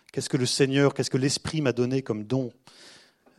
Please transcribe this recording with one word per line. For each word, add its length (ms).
Qu'est-ce 180
que 80
le 80
Seigneur, 480
qu'est-ce 160
que 80
l'Esprit 440
m'a 120
donné 280
comme 220
don ? 280